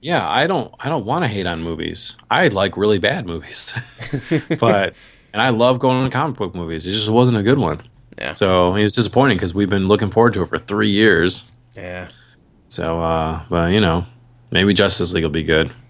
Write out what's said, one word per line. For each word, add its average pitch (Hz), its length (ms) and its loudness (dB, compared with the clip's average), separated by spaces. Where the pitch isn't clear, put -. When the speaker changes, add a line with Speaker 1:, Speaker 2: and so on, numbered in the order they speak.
Speaker 1:
Yeah, 135 260 -2
I 120 180 2
don't, 165 340 -4
I 139 100 -6
don't 135 160 -4
wanna 147 220 -2
hate 98 180 -4
on 82 160 -6
movies. 80 520 -6
I 160 180 4
like 98 280 0
really 101 220 2
bad 104 280 -2
movies. - 460 -8
<laughs> - 180 -8
Speaker 2:
<laughs> 170 80 -4
Speaker 1:
But, 101 360 -2
and 107 100 -2
I 127 80 2
love 120 280 2
going 127 260 0
to 131 60 -4
comic 135 280 -4
book 90 160 -6
movies. 82 320 -8
It 92 60 -6
just 107 180 -4
wasn't 120 260 4
a 104 60 0
good 120 160 2
one. 82 240 -2
Speaker 2:
Yeah. 65 140 -8
Speaker 1:
So 92 420 2
it 104 80 2
was 104 120 2
disappointing 117 440 2
'cause 87 160 -4
we've 98 140 0
been 98 180 0
looking 101 240 2
forward 113 240 4
to 98 80 -2
it 82 60 -4
for - 100 -6
three 107 320 -2
years. 98 600 2
Speaker 2:
Yeah. 90 320 -14
Speaker 1:
So, 82 280 -4
uh, 80 520 -2
but, 85 220 2
you 107 80 4
know, 87 260 2
maybe 95 240 4
Justice 90 380 2
League 87 120 0
will 80 60 0
be 80 140 -2
good. 80 260 2